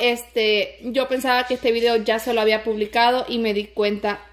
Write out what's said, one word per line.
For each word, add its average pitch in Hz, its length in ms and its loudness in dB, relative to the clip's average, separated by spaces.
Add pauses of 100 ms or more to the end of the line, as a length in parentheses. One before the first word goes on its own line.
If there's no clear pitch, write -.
este, 220 800 0
yo 247 240 -2
pensaba 254 400 0
que 254 80 -4
este 247 160 0
video 233 280 2
ya 220 200 0
se 233 160 -2
lo 226 60 0
había 214 240 2
publicado 233 640 0
y 240 100 -4
me 220 160 0
di 208 120 -4
cuenta 208 680 -2